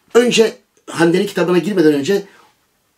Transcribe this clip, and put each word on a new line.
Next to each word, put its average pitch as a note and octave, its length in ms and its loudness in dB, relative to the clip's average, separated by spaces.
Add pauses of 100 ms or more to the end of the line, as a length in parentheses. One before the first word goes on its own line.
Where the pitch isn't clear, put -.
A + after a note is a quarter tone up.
(140)
Önce A3+ 440 2 (320)
Hande'nin E3+ 380 0
kitabına F3+ 300 -2
girmeden D#3+ 360 0
önce E3 320 -4 (720)